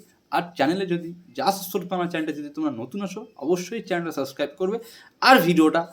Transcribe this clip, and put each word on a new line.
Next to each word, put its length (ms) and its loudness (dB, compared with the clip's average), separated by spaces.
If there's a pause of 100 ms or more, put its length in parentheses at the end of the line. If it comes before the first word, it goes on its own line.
(360)
আর 60 0 (140)
চ্যানেলে 300 0
যদি 220 -4 (300)
Just 320 -2
for 100 -2
Fun 160 -8
আমার 160 -2
চ্যানেলটা 280 -4
যদি 160 -12
তোমরা 160 -2 (100)
নতুন 240 -10
আসো, 140 -10 (240)
অবশ্যই 440 -2
চ্যানেলটা 300 -4
সাবস্ক্রাইব 420 -6
করবে, 160 0 (520)
আর 80 10 (100)
ভিডিওটা 340 6 (120)